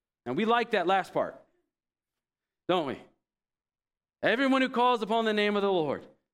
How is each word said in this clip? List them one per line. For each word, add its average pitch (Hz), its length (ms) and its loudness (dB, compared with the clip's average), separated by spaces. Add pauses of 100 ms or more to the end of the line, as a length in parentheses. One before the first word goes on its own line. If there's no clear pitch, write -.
(260)
Now, 123 60 -4
we 185 120 0
like 233 280 2
that 180 160 2
last 190 240 0
part, 113 280 -2 (1300)
don't 170 180 0
we? 117 140 -8 (1200)
Everyone 262 400 2
who 254 60 0
calls 240 340 0
upon 226 220 -2
the 214 80 0
name 208 220 0
of 202 80 0
the 202 100 0
Lord. 147 320 -2 (300)